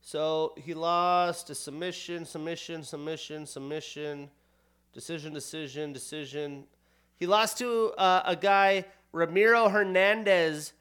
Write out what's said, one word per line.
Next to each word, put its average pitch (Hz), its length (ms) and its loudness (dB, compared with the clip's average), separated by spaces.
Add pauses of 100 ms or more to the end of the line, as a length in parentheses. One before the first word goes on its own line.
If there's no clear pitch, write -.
So 156 540 -4
he 151 160 -14
lost 175 760 0
a 143 40 -10
submission, 170 680 -8
submission, 165 580 -10
submission, 151 640 -10
submission, 147 840 -10 (640)
decision, 156 400 -12
decision, 147 580 -10
decision. 143 720 -10 (520)
He 180 100 -4
lost 208 320 2
to, 233 400 0
uh, 185 260 6
a 180 100 0
guy, 196 520 4 (260)
Ramiro 202 560 6
Hernandez 190 1120 2